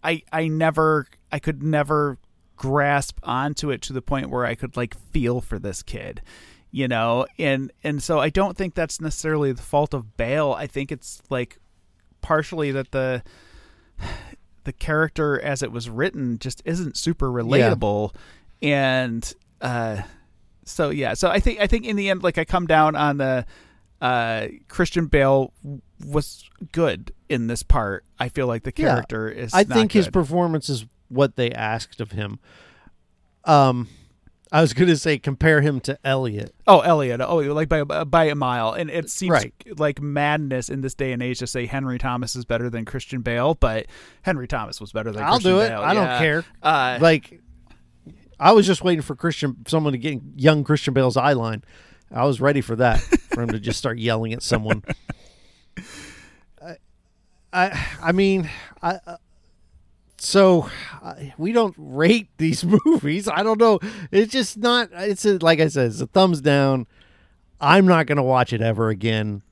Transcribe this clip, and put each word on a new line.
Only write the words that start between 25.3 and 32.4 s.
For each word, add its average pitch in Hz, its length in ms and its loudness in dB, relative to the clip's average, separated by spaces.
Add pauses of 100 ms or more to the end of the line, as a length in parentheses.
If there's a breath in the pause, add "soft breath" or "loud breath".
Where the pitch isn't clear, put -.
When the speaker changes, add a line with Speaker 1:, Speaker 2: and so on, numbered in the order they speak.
Speaker 1:
w-, 143 180 -14 (240)
was 147 440 -6 (220)
good 123 400 -2 (180)
in 117 180 -2
this 117 160 -6
part. 101 400 2 (160)
I 123 100 -4
feel 131 180 -2
like 117 160 -4
the 131 120 -10
Speaker 2:
Yeah. 156 180 2
Speaker 1:
character 110 360 -4
is 113 240 -10
Speaker 2:
I 185 100 6
Speaker 1:
not 135 120 0
Speaker 2:
think 220 160 4
his 196 140 4
Speaker 1:
good. - 80 -10
Speaker 2:
performance 165 560 0
is 117 160 -4 (240)
what 127 260 0
they 120 160 0
asked 110 500 -6
of 104 100 -10
him. 101 280 -8 (1080 soft breath)